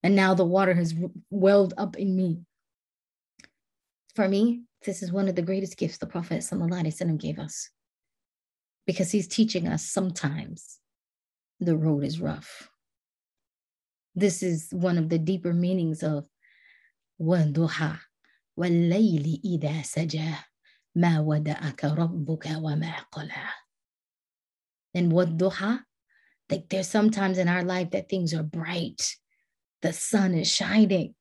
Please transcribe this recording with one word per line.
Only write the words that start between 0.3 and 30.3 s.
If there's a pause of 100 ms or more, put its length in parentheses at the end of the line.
the
water
has
w-, (180)
welled
up
in
me." (1700)
For
me, (220)
this
is
one
of
the
greatest
gifts
the
Prophet
sallallahu
alaihi
wasallam
gave
us, (1160)
because
he's
teaching
us
sometimes (840)
the
road
is
rough. (1400)
This
is
one
of
the
deeper
meanings
of (960)
"وَالضُّحَى (580)
وَاللَّيْلِ
إِذَا
سَجَى (640)
مَا
وَدَّعَكَ
رَبُّكَ (120)
وَمَا (180)
قَلَى." (1500)
And
"وَالضُّحَى," (720)
like,
there's
sometimes
in
our
life
that
things
are
bright. (680)
The
sun